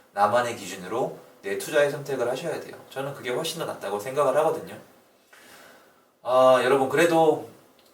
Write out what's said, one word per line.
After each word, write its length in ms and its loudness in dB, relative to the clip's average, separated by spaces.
나만의 420 2
기준으로 640 -6
내 160 -6
투자의 340 2
선택을 380 -4
하셔야 300 -6
돼요. 160 -14
저는 240 -8
그게 180 -10
훨씬 280 -6
더 60 -6
낫다고 340 -8
생각을 380 0
하거든요. 400 -2
아, 400 6
여러분 260 2
그래도 600 2